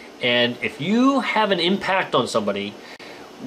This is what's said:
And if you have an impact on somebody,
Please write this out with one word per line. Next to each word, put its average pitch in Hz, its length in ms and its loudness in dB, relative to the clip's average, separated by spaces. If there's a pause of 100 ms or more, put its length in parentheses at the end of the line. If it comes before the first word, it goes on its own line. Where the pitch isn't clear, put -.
(200)
And 120 420 2
if 113 180 -4
you 240 400 4
have 214 300 0
an 190 80 4
impact 180 560 0
on 123 140 4
somebody, 101 460 -2 (720)